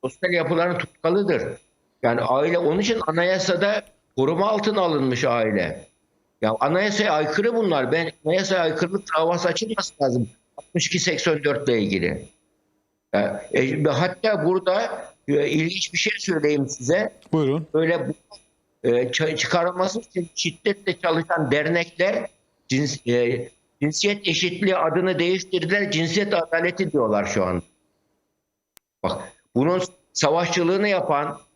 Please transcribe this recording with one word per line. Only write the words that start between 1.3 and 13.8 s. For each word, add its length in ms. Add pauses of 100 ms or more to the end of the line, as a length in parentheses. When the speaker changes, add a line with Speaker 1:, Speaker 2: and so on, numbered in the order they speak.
Speaker 1:
Yani 180
aile, 380
onun 200
için 280
anayasada 760 (340)
koruma 320
altına 320
alınmış 440
aile. 600 (580)
Ya 180
anayasaya 520
aykırı 420
bunlar. 380
Ben 180 (160)
anayasaya 360
aykırılık 400 (160)
davası 300
açılması 540
lazım. 260 (280)
Altmış 300
iki 120
seksen 460
dört 240
ile 140
ilgili. 460 (840)
Ya, 380
e, 300